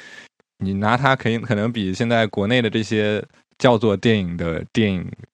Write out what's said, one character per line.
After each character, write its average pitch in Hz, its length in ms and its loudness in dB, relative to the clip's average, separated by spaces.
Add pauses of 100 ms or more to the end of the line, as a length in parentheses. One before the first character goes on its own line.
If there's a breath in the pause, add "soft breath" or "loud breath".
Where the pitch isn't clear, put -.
(600 loud breath)
你 98 160 -4
拿 107 200 0
它 135 180 2
可 127 160 -2
以， 113 100 -2
可 107 160 -2
能 104 140 -2
比 101 240 -2
现 113 140 -2
在 117 200 2
国 101 200 -2
内 123 140 2
的 110 80 0
这 113 120 0
些 107 400 0 (360 soft breath)
叫 123 200 4
做 101 200 2
电 110 200 2
影 87 200 -4
的 85 340 -4
电 110 180 2
影 87 160 -2 (280)